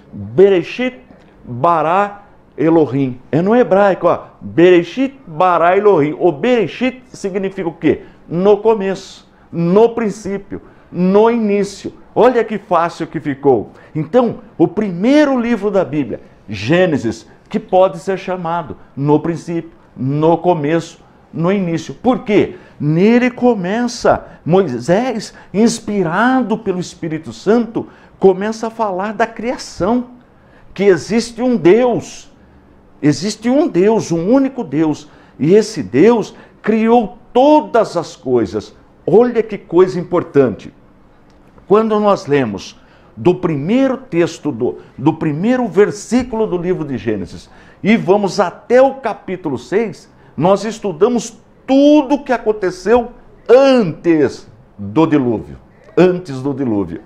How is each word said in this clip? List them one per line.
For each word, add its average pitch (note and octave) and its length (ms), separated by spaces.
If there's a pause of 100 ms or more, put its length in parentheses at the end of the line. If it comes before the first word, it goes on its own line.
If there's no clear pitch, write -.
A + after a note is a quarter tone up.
(120)
Bereshit F#3 880 (460)
bara E3 760 (340)
Elohim. C#3+ 640 (100)
É D3 100
no G3 140
hebraico, G3 540
ó. C3+ 160 (160)
Bereshit F3 880
bara F3 500
Elohim. F3+ 420
O D3 140
Bereshit A#3 720 (100)
significa F#3+ 560
o D#3+ 60
quê? - 280 (260)
No F#3+ 280
começo, G3+ 760 (220)
no F3+ 380
princípio, G3 720 (280)
no F#3+ 400
início. G3+ 640 (180)
Olha A#3 300
que A3 160
fácil E3+ 480
que D#3+ 140
ficou. C3 500 (240)
Então, F3+ 460 (180)
o F4 80
primeiro B3+ 720
livro A3 320
da F#3+ 140
Bíblia, B2+ 360 (280)
Gênesis, A#2 800 (200)
que A3 120
pode F#3 380
ser F#3+ 200
chamado E3+ 580 (200)
no D3 240
princípio, E3 500 (260)
no D3+ 420
começo, E3 680 (280)
no E3+ 200
início. E3+ 420
Por - 260
quê? F#3 360 (220)
Nele G#3+ 520
começa, A3+ 960 (200)
Moisés, F3+ 880 (180)
inspirado G#3 1080
pelo F#3+ 200
Espírito D#3 540
Santo, A3 560 (300)
começa G#3 500
a - 20
falar G#3 420
da G#3+ 140
criação, A#3 800 (680)
que F#3+ 120
existe G3+ 580
um B3 140
Deus, G#3 760 (680)
existe D#3 500
um D4 180
Deus, F#3+ 420
um E3+ 220
único C4 320
Deus, D3+ 440 (300)
e D#3+ 160
esse G#3 280
Deus E3+ 520 (280)
criou A3 560 (140)
todas A#3+ 640
as D#3+ 200
coisas. G#2+ 580 (320)
Olha A3+ 360
que G#3 160
coisa F3+ 400
importante. C#3+ 760 (920)
Quando G#3+ 320
nós G#3 280
lemos B2 520 (380)
do E3 200
primeiro F3+ 600
texto, E3 540
do, A#2 280 (200)
do D3+ 160
primeiro G3 540
versículo G#3+ 800
do F3+ 120
livro E3 260
de C3+ 140
Gênesis, F#2+ 500 (340)
e G#3+ 140
vamos F3+ 440
até A#3 420
o C4+ 140
capítulo F#3 600
seis, G3 560 (240)
nós G3 280
estudamos G#3 720 (280)
tudo C#4+ 500
o C#4+ 80
que B3+ 80
aconteceu G#3+ 800 (360)
antes F#3+ 1000 (300)
do G#2+ 300
dilúvio. A#2+ 500 (400)
Antes F3 460
do C#3+ 100
dilúvio. G#2+ 540